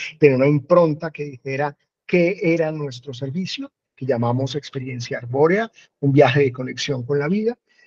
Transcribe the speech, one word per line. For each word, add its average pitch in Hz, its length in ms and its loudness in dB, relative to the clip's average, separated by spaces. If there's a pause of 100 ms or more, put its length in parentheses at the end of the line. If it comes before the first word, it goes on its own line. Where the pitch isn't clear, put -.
(180)
tener 139 180 6
una 135 120 4
impronta 156 600 2
que 147 140 -10
dijera 139 500 -6 (320)
qué 180 360 2
era 165 280 2
nuestro 139 440 -8
servicio, 175 580 -8 (240)
que 135 100 -8
llamamos 127 500 0
Experiencia 127 600 -8
Arbórea, 156 520 0 (300)
un 139 120 2
viaje 135 280 6
de 135 120 2
conexión 127 520 -6
con 143 160 -2
la 143 80 -2
vida, 214 280 -2 (300)